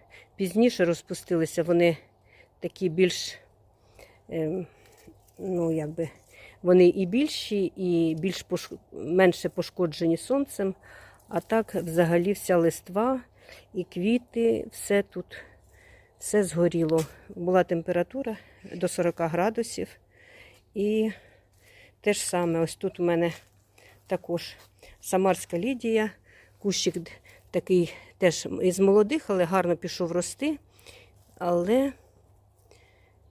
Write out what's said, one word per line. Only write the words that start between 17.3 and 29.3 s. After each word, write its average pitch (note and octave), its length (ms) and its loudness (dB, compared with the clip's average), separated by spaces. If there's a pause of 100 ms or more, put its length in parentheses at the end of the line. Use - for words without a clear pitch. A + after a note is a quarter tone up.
температура F3+ 720 -4 (380)
до F3 140 -4
сорока E3+ 400 -2
градусів. G3 600 -4 (840)
І G#3+ 360 0 (920)
те G#3 120 2
ж - 140 -2
саме: E3+ 340 0
ось E3 160 -2
тут F#3 240 -6
у - 20 0
мене E3+ 300 2 (720)
також F3 480 -6 (460)
самарська F#3 580 -2
лідія. A3+ 520 -2 (500)
Кущик F#3 380 -2
д-, E3 120 -12 (400)
такий F3+ 420 0 (260)
теж F3 300 0 (140)
із F#3 180 0
молодих, G#3 500 4